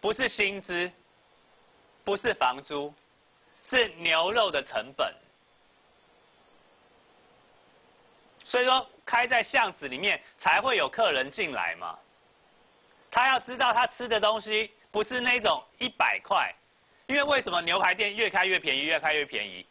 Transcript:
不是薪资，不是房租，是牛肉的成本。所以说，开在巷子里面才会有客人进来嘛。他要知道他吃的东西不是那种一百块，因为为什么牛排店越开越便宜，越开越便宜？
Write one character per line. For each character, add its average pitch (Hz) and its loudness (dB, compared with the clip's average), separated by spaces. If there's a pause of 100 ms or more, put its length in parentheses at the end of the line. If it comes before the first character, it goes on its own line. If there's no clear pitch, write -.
不 208 0
是 240 0
薪 202 -2
资， 180 -4 (1120)
不 196 -2
是 220 -2
房 127 0
租， 147 -6 (720)
是 240 0
牛 165 0
肉 220 2
的 147 -2
成 120 -6
本。 - -2 (3250)
所 247 0
以 247 4
说， 254 4 (200)
开 247 2
在 240 2
巷 233 0
子 143 -12
里 127 -8
面 180 -2 (160)
才 170 2
会 240 0
有 147 2
客 208 2
人 135 0
进 170 -6
来 87 -4
嘛。 85 -10 (1120)
他 247 2
要 262 4
知 247 -10
道 247 2
他 240 4
吃 240 -8
的 226 0
东 214 2
西 214 -4 (180)
不 208 -2
是 247 -4
那 247 2
种 165 0 (140)
一 247 -4
百 117 0
块， 139 0 (540)
因 262 -2
为 285 4
为 285 2
什 226 -6
么 175 0
牛 170 0
排 185 2
店 202 -2
越 214 0
开 185 2
越 185 2
便 135 -2
宜， 139 -2
越 156 0
开 156 0
越 151 0
便 104 -6
宜？ 92 -16